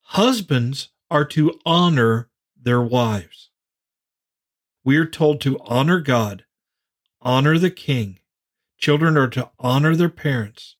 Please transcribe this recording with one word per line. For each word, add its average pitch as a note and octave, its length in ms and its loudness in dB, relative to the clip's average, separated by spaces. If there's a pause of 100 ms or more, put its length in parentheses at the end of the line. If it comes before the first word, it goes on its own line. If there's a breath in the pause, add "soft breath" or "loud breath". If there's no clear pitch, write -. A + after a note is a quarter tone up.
Husbands E3+ 880 -2 (200)
are D3 160 2
to D#3 400 -2
honor C#3+ 640 2 (260)
their B2 240 0
wives. A#2 680 -4 (1300)
We C3+ 140 2
are D#3+ 100 2
told D3+ 360 0
to C3+ 180 -2
honor D#3+ 400 0
God, A2+ 440 -2 (760)
honor C3+ 380 2
the F3+ 120 0
king. A2+ 500 -6 (580)
Children D#3 380 2
are C3 120 2
to A#2+ 300 -6
honor C#3+ 380 0
their E3+ 120 2
parents. B2 720 -6